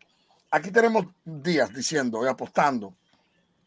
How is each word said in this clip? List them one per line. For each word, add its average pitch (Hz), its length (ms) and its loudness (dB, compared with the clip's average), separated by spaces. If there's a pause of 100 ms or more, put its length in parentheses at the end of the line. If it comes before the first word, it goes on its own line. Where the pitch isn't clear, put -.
(520)
aquí 156 200 -2
tenemos 220 340 4 (180)
días 147 500 -2
diciendo 123 500 -2
y 131 40 0
apostando. 123 680 -2 (720)